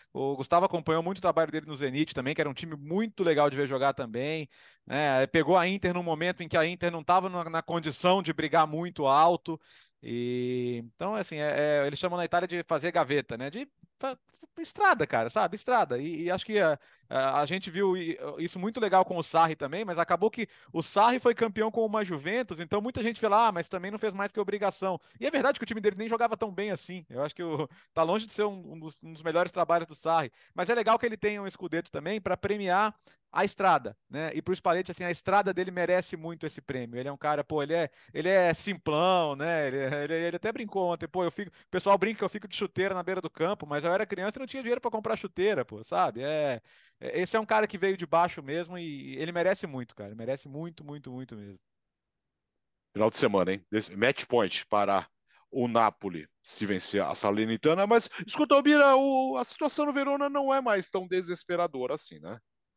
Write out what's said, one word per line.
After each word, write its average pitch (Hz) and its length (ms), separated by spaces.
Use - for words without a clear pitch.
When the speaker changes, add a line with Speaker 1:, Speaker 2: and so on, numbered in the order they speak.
Speaker 1:
O 135 240
Gustavo 170 280
acompanhou 165 380
muito 180 160
o - 20
trabalho 160 300
dele 151 160
no 151 100
Zenit 139 380
também, 139 200
que 170 60
era 147 80
um 135 60
time 160 220
muito 185 460
legal 147 280
de 135 60
ver 143 120
jogar 135 240
também, 135 560
né? 135 400
Pegou 160 300
a 175 120
Inter 190 240
num 175 100
momento 170 400
em 165 60
que 180 80
a 160 100
Inter 175 240
não 165 140
tava 185 240
na, 175 220
na 165 120
condição 170 600
de 160 100
brigar 156 340
muito 160 400
alto. 160 540
E, 123 840
então, 196 200
assim, 190 220
é, 147 460
é, 139 40
eles 143 120
chamam 180 180
na 175 80
Itália 175 220
de 175 160
fazer 165 300
gaveta, 143 440
né? 131 140
De 254 180
fa-, 262 180
estrada, 330 480
cara, 113 220
sabe? 196 280
Estrada. 208 420
E, 156 240
e 175 80
acho 180 160
que 214 120
a, 160 200
a, 135 320
a 147 60
gente 185 220
viu 185 280
i-, 165 200
isso 175 220
muito 220 180
legal 190 260
com 185 120
o 165 80
Sarri 160 320
também, 151 280
mas 180 140
acabou 175 320
que 220 160
o 165 100
Sarri 233 360
foi 240 160
campeão 220 360
com 226 140
uma 214 200
Juventus, 180 560
então 185 200
muita 240 220
gente 226 180
fala, 220 280
"Ah, 208 40
mas 170 160
também 185 220
não 214 80
fez 208 160
mais 196 180
que - 60
obrigação." 196 600
E 233 80
é 294 60
verdade 277 260
que 233 60
o - 20
time 220 140
dele 202 180
nem 220 100
jogava 226 280
tão 214 160
bem 196 180
assim. 175 400
Eu 131 140
acho 151 100
que 175 80
o, 156 260
tá 160 120
longe 202 200
de 214 80
ser 208 120
um, 190 300
um 165 40
dos, 156 240
um 160 100
dos 156 120
melhores 170 260
trabalhos 165 380
do 151 80
Sarri. 160 340
Mas 180 160
é 240 60
legal 226 200
que 240 100
ele 220 100
tenha 208 260
um 196 80
Scudetto 170 400
também 170 300
pra 185 160
premiar 202 580
a 180 140
estrada, 160 500
né? 151 260
E 151 60
pro 180 160
Spalletti, 180 340
assim, 180 140
a 175 60
estrada 190 420
dele 180 180
merece 180 460
muito 165 300
esse 143 160
prêmio. 123 360
Ele 131 120
é - 20
um 139 40
cara, 147 280
pô, 151 180
ele 147 120
é, 165 160
ele 156 120
é 180 280
simplão, 170 840
né? 151 320
Ele, 131 80
ele, 147 380
ele 165 220
até 202 140
brincou 196 400
ontem, 170 160
pô, 180 160
eu 170 80
fico, 196 200
o - 200
pessoal 196 280
brinca 214 220
que - 40
eu 190 60
fico 208 180
de - 80
chuteira 190 380
na 180 80
beira 185 180
do 165 80
campo, 170 380
mas 147 180
eu 170 80
era 202 140
criança 202 320
e - 20
não 262 60
tinha 269 160
dinheiro 247 180
pra 240 100
comprar 220 240
chuteira, 190 480
pô, 110 220
sabe? 156 380
É, 143 400
é, 147 220
esse 180 160
é 220 40
um 220 40
cara 214 220
que 208 100
veio 190 220
de 175 80
baixo 170 360
mesmo 165 360
e, 139 340
e 135 40
ele 156 140
merece 175 360
muito, 131 280
cara. 101 140
Ele 107 100
merece 131 300
muito, 160 340
muito, 143 300
muito 123 240
mesmo. 101 240
Speaker 2:
Final 110 160
de - 80
semana, 98 340
hein? 98 180
Des-, 107 200
match 107 340
point 110 400
para 98 420
o 123 180
Napoli, 101 580
se - 220
vencer 98 380
a 71 120
Salernitana. 113 720
Mas, 226 220
escuta, 285 280
Albira, 277 420
o, 262 400
a 247 80
situação 294 400
no 294 80
Verona 285 380
não 277 220
é 269 100
mais 208 260
tão 190 180
desesperadora 175 840
assim, 147 280
né? 90 180